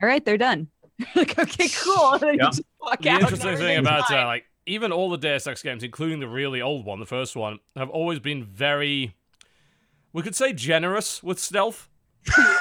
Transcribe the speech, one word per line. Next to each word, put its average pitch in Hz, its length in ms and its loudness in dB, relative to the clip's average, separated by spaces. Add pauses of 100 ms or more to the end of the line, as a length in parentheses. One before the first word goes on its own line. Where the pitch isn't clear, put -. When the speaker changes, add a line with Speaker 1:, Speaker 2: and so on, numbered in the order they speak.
Speaker 1:
All 208 60 4
right, 269 160 4
they're 208 140 2
done." 202 300 0 (320)
<laughs> - 160 -10
Like, - 220 4
"Okay, 339 300 0 (160)
cool." 339 280 4
<laughs> - 20 4
And - 80 2
then 294 140 4
you 269 60 0
Speaker 2:
Yeah. 269 80 8
Speaker 1:
just - 120 -2 (180)
walk - 220 -4
Speaker 3:
The - 80 2
Speaker 1:
out 247 60 4
and 294 80 4
Speaker 3:
interesting 190 240 0 (100)
thing 151 60 -4
Speaker 1:
everything's 165 240 2
Speaker 3:
about, 151 160 4
uh, 147 40 0
Speaker 1:
fine. 135 200 2
Speaker 3:
like, 120 180 -4 (200)
even 214 280 -2
all 180 160 0
the 170 80 -4
Deus 143 280 -2
Ex 131 160 -8
games, 123 220 -8
including 151 380 -6
the 127 80 -6
really 131 320 -4
old 131 240 -4
one, 101 160 -8
the 104 40 -12
first 127 300 -6
one, 107 240 -6 (160)
have 135 140 -8
always 160 300 -4
been 135 260 -6
very, 139 680 0 (1000)
we 165 80 -4
could 180 140 -8
say 269 180 0
generous 165 680 -2
with 180 180 -6
stealth. 208 500 -2 (360)
Speaker 1:
<laughs> - 40 -4 (320)